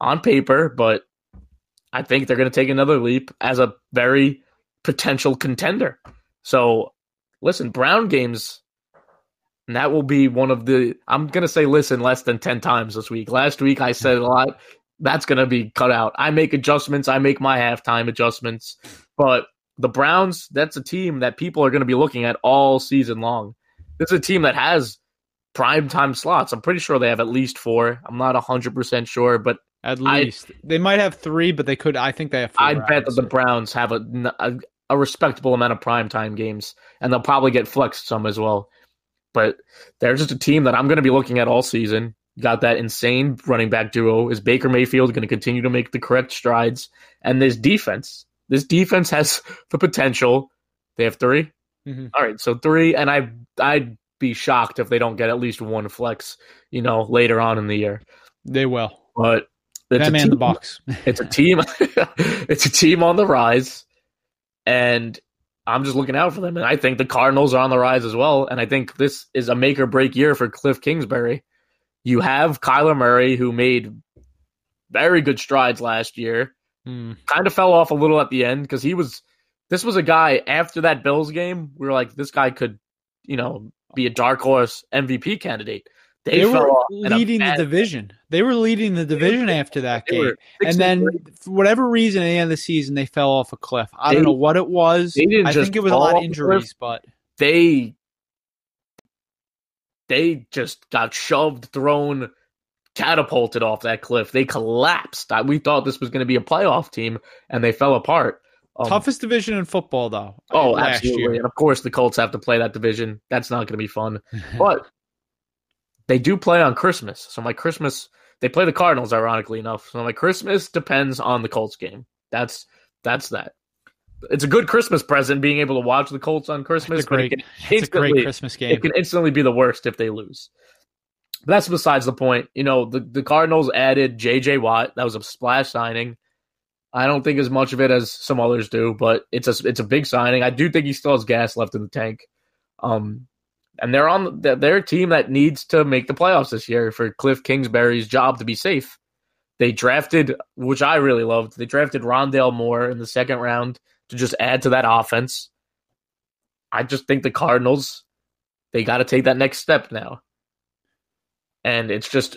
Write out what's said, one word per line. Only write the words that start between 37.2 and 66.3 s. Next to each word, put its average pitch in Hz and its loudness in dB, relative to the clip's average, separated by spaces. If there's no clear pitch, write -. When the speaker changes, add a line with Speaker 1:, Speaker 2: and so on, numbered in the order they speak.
Speaker 1:
probably 135 2
get 117 2
flexed - -2
some 110 -4
as 104 -4
well. 107 -2
But 110 2
they're 123 2
just 143 0
a 120 -6
team 147 2
that 123 4
I'm 131 2
gonna 151 4
be 131 4
looking 127 2
at 117 2
all 120 2
season. 110 -4
Got 117 0
that 117 2
insane 123 -2
running 113 0
back 110 -2
duo. 113 2
Is 113 -4
Baker 123 2
Mayfield 127 2
gonna 110 -4
continue 120 -4
to 127 -2
make 123 -4
the 123 -6
correct 127 0
strides? 117 -2
And 131 0
this 131 2
defense, 113 -2
this 135 0
defense 180 2
has 151 0
<laughs> - -20
the - -2
potential. 135 0
They 117 0
have 113 -2
three? 143 0
Speaker 2:
Mm-hmm. 131 -12
Speaker 1:
All 143 2
right, 110 -4
so 120 -2
three, 160 2
and 147 0
I, 139 0
I'd 135 -2
be 127 -2
shocked 120 0
if 113 -4
they 120 0
don't 113 -2
get 113 0
at 120 -2
least 123 -6
one 110 -6
flex, - -8
you 123 -6
know, 113 0
later 117 2
on 113 0
in 107 -4
the 104 -2
year. 104 -4
Speaker 2:
They 131 -2
will. 120 -4
Speaker 1:
But 113 2
it's 139 4
Speaker 2:
Them 156 2
Speaker 1:
a 156 4
Speaker 2:
and 143 4
the 143 6
Speaker 1:
team, 120 2
Speaker 2:
Bucs. - -12
<laughs> - -10
Speaker 1:
it's 123 0
a 117 -6
team, 165 4
<laughs> - -8
it's 147 0
a 127 0
team 170 4
on 170 4
the 202 4
rise, 127 2
and 120 2
I'm 123 0
just 139 -4
looking 135 -2
out 170 0